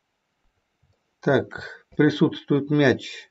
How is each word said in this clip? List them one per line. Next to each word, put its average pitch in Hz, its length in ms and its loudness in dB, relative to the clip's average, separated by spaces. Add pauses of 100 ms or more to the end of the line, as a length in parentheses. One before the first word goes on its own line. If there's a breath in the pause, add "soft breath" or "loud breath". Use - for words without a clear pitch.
(1200)
Так, - 640 -2 (100)
присутствует 147 720 0
мяч, 139 640 -2